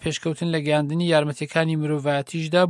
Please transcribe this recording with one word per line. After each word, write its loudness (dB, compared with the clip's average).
پێشکەوتن -4
لە 0
گەیاندنی 0
یارمەتیەکانی 0
مرۆڤایەتیشدا 0